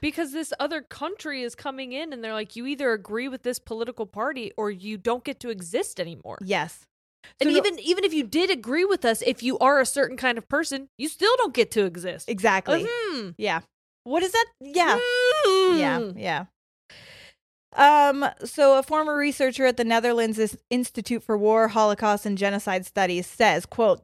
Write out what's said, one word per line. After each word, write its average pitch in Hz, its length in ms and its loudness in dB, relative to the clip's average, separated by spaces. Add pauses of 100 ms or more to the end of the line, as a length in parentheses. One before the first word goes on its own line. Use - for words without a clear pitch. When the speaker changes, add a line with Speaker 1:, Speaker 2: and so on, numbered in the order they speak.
Speaker 1:
Because 302 320 -4
this 320 260 -8
other 294 220 -4
country 294 640 -10
is 240 120 -10
coming 269 380 -10
in 311 200 -8
and 240 100 -12
they're 220 100 -8
like, 214 240 -8
"You 240 80 -10
either 269 280 -2
agree 220 360 -6
with 254 140 -10
this 247 160 -4
political 226 460 -8
party 247 520 -8
or 208 140 -4
you 202 260 -10
don't 190 280 -4
get 277 160 -8
to 247 80 -8
exist 196 520 -6
anymore." - 400 -10
Speaker 2:
Yes. 180 440 -6 (560)
Speaker 1:
And 302 80 2
Speaker 2:
So - 20 2
no 294 60 4
Speaker 1:
even, 349 220 2
even 359 260 0
if 320 80 0
you 302 100 0
did 320 260 0
agree 285 360 0
with 392 200 0
us, 226 160 2
if - 220 0
you 254 160 -2
are 277 220 6
a 247 40 2
certain 262 320 -2
kind 247 200 0
of 214 120 -12
person, 277 380 -4 (100)
you 240 120 -6
still 440 280 2
don't 415 160 0
get 233 180 2
to 208 140 2
exist. 175 440 -8
Speaker 2:
Exactly. 208 540 0
Speaker 1:
Uh, 440 60 -4
hmm. 381 480 -4
Speaker 2:
Yeah. 180 240 -4 (440)
What 311 180 0
is 370 80 -2
that? 453 140 2 (160)
Yeah. 285 360 2 (480)
Speaker 1:
Hmm. 381 320 4
Speaker 2:
Yeah, 285 220 0 (160)
yeah. 180 300 -4 (1300)
Um, 285 500 6 (200)
so 269 340 6
a 269 40 0
former 311 320 -2
researcher 269 520 0
at 247 100 2
the 240 60 -2
Netherlands 226 560 2
Is-, 214 180 -2 (140)
Institute 240 500 -4
for 214 160 -2
War, 220 300 4
Holocaust, 208 580 2
and 202 100 -2
Genocide 196 520 -2
Studies 180 400 -2
says, - 400 2
quote, 214 360 2